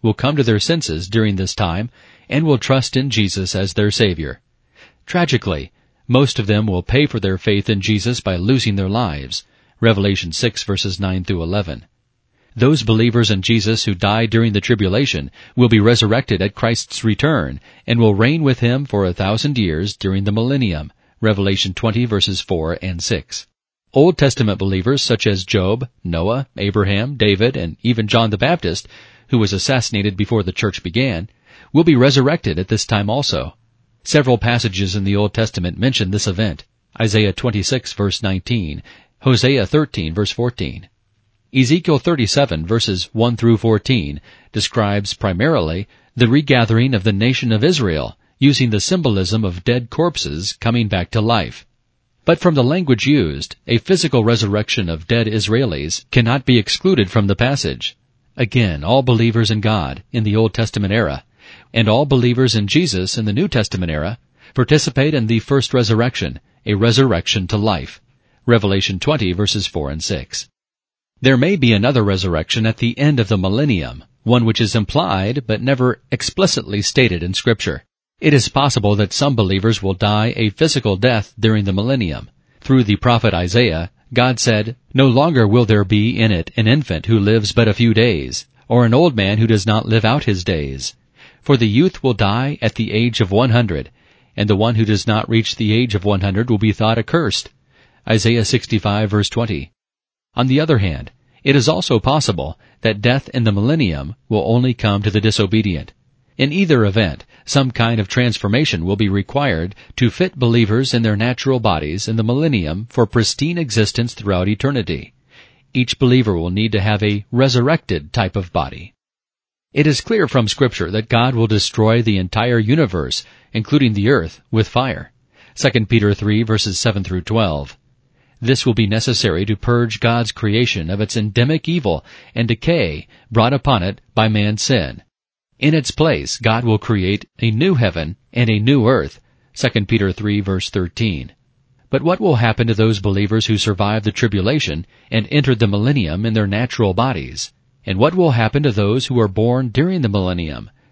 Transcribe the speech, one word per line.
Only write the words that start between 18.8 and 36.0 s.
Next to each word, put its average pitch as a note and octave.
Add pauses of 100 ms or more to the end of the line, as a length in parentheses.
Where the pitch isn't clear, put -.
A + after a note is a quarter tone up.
for G2+
a F2+
thousand A2
years F#2
during G2
the G2+
millennium. A2+ (280)
Revelation G2
twenty, A2+
verses G2+
four E2+
and F2
six. - (440)
Old D#3+
Testament A2
believers G2
such -
as F#2+
Job, G#2+ (160)
Noah, F#2 (100)
Abraham, G2+
David, G#2+
and E2
even A2+
John A2+
the G2+
Baptist, B2+ (440)
who B2
was G2+
assassinated G#2
before G#2
the F2+
church -
began, G2+ (440)
will D3+
be D#3+
resurrected B2+
at F#2+
this -
time G#2
also. A2 (480)
Several B2+
passages G2+
in G#2
the G2
Old G#2
Testament F2+
mention G#2